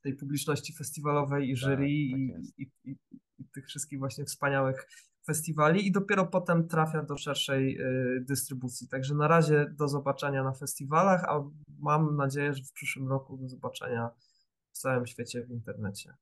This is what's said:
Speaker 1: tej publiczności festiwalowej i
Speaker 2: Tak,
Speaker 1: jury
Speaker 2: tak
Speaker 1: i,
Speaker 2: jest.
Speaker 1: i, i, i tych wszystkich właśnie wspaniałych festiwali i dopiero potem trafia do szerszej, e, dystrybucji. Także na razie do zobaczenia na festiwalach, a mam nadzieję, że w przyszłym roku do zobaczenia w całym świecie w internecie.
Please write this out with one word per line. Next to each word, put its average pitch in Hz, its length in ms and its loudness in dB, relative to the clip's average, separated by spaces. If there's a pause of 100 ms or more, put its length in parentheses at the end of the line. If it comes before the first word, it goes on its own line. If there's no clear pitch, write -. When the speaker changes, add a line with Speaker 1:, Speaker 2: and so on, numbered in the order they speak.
Speaker 1:
tej 135 140 -4
publiczności 143 580 -4
festiwalowej 143 760 -2
i 135 40 0
Speaker 2:
Tak, 123 80 -4
Speaker 1:
jury 139 140 2
Speaker 2:
tak 139 140 0
Speaker 1:
i, 135 380 0
Speaker 2:
jest. - 320 -10
Speaker 1:
i, 135 120 -12 (120)
i, 135 140 -10 (400)
i 135 160 -16
tych 135 140 -14
wszystkich 143 320 -10
właśnie 135 260 -6
wspaniałych 135 640 0 (380)
festiwali 156 640 4
i 190 40 4
dopiero 196 360 4
potem 170 400 2
trafia 156 360 2
do 143 140 -6
szerszej, 135 640 0
e, 131 40 -2 (360)
dystrybucji. 127 680 -4
Także 135 280 -2
na 147 120 4
razie 151 380 6 (120)
do 147 100 0
zobaczenia 135 560 0
na 135 100 0
festiwalach, 160 760 2
a 147 160 0 (360)
mam 151 360 4
nadzieję, 143 380 0
że 135 100 -6
w - 80 -18
przyszłym 135 380 -6
roku 135 280 -4
do 131 120 -8
zobaczenia 123 600 -4 (640)
w - 60 -14
całym 123 300 0
świecie 120 380 -8
w 123 60 -18
internecie. 107 720 -8